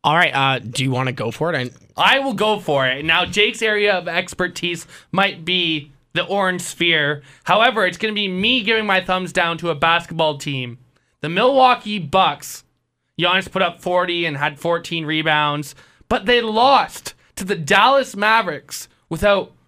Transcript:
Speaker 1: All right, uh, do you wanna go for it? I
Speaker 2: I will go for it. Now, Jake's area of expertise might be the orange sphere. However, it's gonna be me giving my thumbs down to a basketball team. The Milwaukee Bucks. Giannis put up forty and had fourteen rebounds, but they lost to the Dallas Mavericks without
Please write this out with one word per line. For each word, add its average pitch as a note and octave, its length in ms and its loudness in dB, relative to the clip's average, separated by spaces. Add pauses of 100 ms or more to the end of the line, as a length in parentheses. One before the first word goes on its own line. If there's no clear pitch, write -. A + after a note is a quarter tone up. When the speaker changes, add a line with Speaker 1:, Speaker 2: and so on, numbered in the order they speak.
Speaker 1:
All D3 120 2
right, E3 180 2
uh, C3+ 260 0
do B2 240 -6
you C3 80 0
wanna B2+ 200 -2
go A#2 200 -6
for E3 220 -4
it? B2+ 200 -4 (240)
I G#3 180 4
Speaker 2:
I C#4 40 2
will C4+ 140 -2
go G#3 260 0
for C#3 280 2
it. C3+ 160 -2
Now, E3 220 2
Jake's G#3 360 0
area G#3 360 2
of F3 100 -6
expertise F3 800 -6 (240)
might F#3+ 320 0
be E3 480 -2 (220)
the E3 120 -2
orange F#3 360 -2
sphere. D3+ 600 0 (220)
However, G#3+ 420 2
it's F3 120 -2
gonna A3 160 -4
be G#3 160 -2
me G#3+ 340 0
giving A3 220 0
my F#3+ 160 2
thumbs F#3 320 -4
down E3+ 260 0
to E3+ 100 -4
a D#3 60 -2
basketball E3 600 0
team. C3 400 -6 (440)
The D3+ 80 -6
Milwaukee A#3+ 720 2
Bucks. D#3 640 0 (560)
Giannis F#3 320 0
put F#3+ 100 -2
up F3 200 -2
forty F3+ 440 0
and D3 120 -4
had D3 200 -4
fourteen E3+ 480 -4
rebounds, D3+ 720 0 (320)
but A3 180 -2
they A#3+ 160 4
lost A3+ 720 2 (220)
to G3+ 80 -8
the F#3+ 140 -2
Dallas G#3+ 580 2
Mavericks G#3 720 -2 (220)
without G3 420 2 (160)